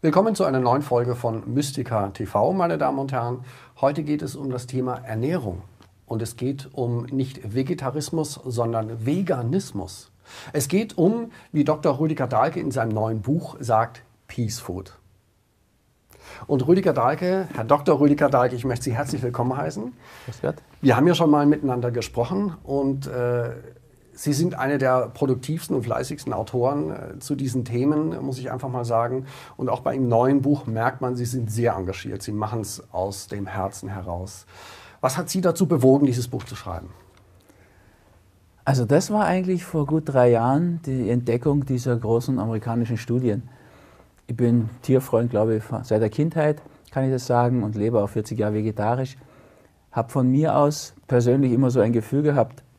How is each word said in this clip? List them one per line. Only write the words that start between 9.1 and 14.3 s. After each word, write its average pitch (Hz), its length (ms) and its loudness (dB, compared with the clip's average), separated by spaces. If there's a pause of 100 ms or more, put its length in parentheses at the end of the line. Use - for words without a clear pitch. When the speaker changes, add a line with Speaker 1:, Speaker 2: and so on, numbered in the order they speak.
Speaker 1:
Es 139 160 -2
geht 208 280 0
um, 226 360 2 (180)
wie 147 140 2
Doktor 151 340 2
Rüdiger 151 300 0
Dahlke 131 320 2
in 143 100 -4
seinem 117 200 0
neuen 110 320 -2
Buch 156 360 -2
sagt, 117 440 0 (260)
Peace 113 320 -4